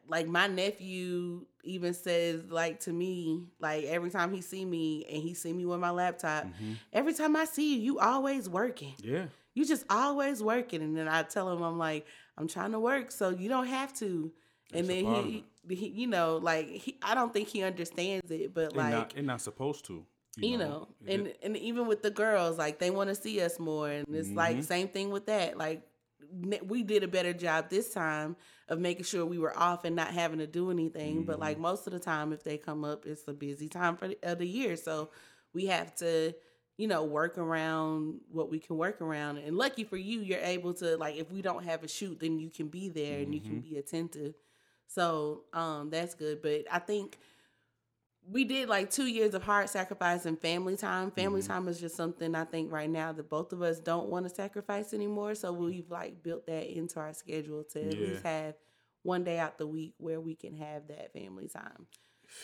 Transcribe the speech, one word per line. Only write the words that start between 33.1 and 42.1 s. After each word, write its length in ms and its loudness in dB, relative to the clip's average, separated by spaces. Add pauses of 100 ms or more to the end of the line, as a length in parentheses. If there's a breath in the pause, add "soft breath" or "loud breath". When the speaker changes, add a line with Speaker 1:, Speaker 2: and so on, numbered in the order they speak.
Speaker 1:
a 60 -6
busy 340 -6
time 280 2
for 120 -6
the, 160 -6
of 140 0
the 100 0
year. 280 0
So 340 -4 (420 loud breath)
we 140 0
have 300 2
to, 380 2 (440 soft breath)
you 100 0
know, 160 4
work 340 2
around 840 0 (120)
what 180 0
we 80 -2
can 200 -4
work 240 0
around. 360 -2
And 200 -2
lucky 260 2
for 140 -6
you, 220 -4
you're 200 -2
able 340 0
to, 220 2
like, 200 -4
if 140 -6
we 120 -6
don't 220 -2
have 200 -2
a 40 -10
shoot, 300 -6